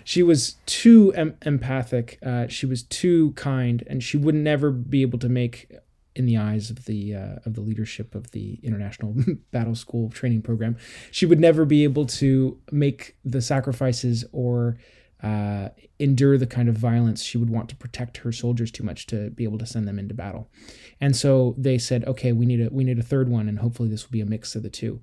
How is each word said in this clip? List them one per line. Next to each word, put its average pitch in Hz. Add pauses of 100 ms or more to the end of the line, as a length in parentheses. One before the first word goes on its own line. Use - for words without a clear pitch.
She -
was 170 (100)
too 220
em-, 160 (100)
empathic. 127
Uh, 123
she -
was 127
too 165
kind, 123
and 131
she -
would 151
never 151
be 131
able 123
to 127
make, 120 (440)
in 127
the 117
eyes 107
of -
the, 104
uh, 98 (100)
of 110
the 113
leadership 110
of -
the 104
International 107 (180)
<laughs> -
Battle 113
School 113
Training 117
Program, 113 (340)
she -
would 165
never 160
be 147
able 143
to 131 (120)
make 143
the 131
sacrifices 123
or, 120 (460)
uh, 104 (300)
endure 139
the 131
kind 120
of 113
violence. 117
She -
would 117
want 113
to -
protect 120
her 117
soldiers 117
too -
much 101
to 107
be -
able 107
to 113
send 110
them 101
into 101
battle. 98 (500)
And 139
so 131
they 131
said, 123
"Okay, 123
we 117
need 120
a, 113
we 135
need 127
a 117
third 131
one, 110
and 104
hopefully 117
this 107
will -
be 110
a 104
mix 110
of 107
the 101
two." -